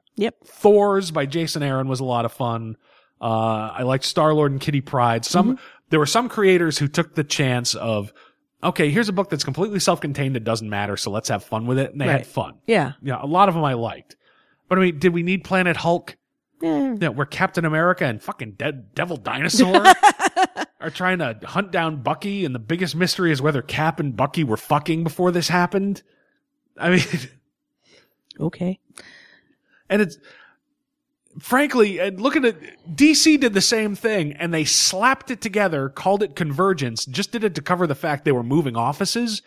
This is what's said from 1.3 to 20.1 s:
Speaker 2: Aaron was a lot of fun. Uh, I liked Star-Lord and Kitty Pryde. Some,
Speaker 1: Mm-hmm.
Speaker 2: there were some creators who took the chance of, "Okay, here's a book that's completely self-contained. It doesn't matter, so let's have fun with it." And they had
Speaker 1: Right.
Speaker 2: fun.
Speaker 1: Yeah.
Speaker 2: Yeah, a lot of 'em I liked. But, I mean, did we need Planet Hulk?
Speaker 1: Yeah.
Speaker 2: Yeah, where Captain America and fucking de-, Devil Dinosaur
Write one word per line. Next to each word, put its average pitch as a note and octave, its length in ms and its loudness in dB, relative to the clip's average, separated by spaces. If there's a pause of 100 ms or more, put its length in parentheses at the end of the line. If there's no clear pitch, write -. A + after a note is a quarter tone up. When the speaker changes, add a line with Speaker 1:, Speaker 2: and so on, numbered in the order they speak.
Speaker 2:
Aaron C3+ 260 -2
was C3 120 -2
a C3+ 60 -4
lot A#2+ 200 0
of - 80 -6
fun. A2+ 440 -6 (440)
Uh, A2+ 520 -2
I B2+ 100 -6
liked C3 220 0
Star-Lord D3+ 460 2
and C3+ 100 -6
Kitty C#3+ 200 -2
Pryde. A#2+ 440 0
Some, G#3 300 2
Speaker 1:
Mm-hmm. - 80 -12 (260)
Speaker 2:
there D3+ 100 4
were D3 60 2
some A3+ 240 0
creators F3+ 500 4
who C#3+ 80 0
took D#3+ 280 -2
the D#3 80 0
chance B2 520 -2
of, G#2+ 360 -4 (520)
"Okay, D#3 260 0
here's G#3 200 2
a G3 40 -4
book F#3+ 160 -2
that's D3 140 -4
completely F#3 360 -4
self-contained. C#3+ 560 -2
It A2 80 -6
doesn't A2 260 -4
matter, G2+ 280 -4
so - 140 -6
let's G#2+ 180 -4
have G#2 140 -2
fun A2+ 240 -6
with B2+ 100 0
it." C3+ 140 -2
And C#3+ 100 -8
they B2+ 40 0
had D3+ 80 2
Speaker 1:
Right. B2 120 -2
Speaker 2:
fun. - 300 -8 (100)
Speaker 1:
Yeah. D#3 280 0 (100)
Speaker 2:
Yeah, B2+ 180 -6
a C#3+ 60 -8
lot F#3 220 4
of E3 60 0
'em D#3+ 80 0
I C3+ 100 0
liked. A2 420 -8 (520)
But, F#3 120 2
I - 20 4
mean, F3 180 2
did F3 140 4
we E3+ 80 -2
need F3+ 220 -2
Planet F#3 340 0
Hulk? E3+ 400 -2 (440)
Speaker 1:
Yeah. C#4+ 380 0
Speaker 2:
Yeah, E3 100 0
where C3+ 160 -2
Captain F3+ 400 -2
America D#3+ 400 0
and A2+ 180 -4
fucking A2 300 -12
de-, C#3 180 -6
Devil C#3+ 460 -8
Dinosaur F3 680 2 (500)